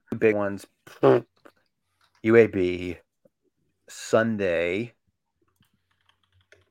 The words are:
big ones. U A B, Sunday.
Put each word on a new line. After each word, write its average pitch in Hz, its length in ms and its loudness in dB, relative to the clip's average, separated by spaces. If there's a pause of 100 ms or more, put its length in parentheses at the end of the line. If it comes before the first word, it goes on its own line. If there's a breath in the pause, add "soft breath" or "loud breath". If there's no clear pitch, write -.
(180)
big 110 160 2
ones. 101 320 -6 (1600)
U 110 140 4
A 113 100 8
B, 90 500 -4 (920)
Sunday. 101 1040 -2 (1800)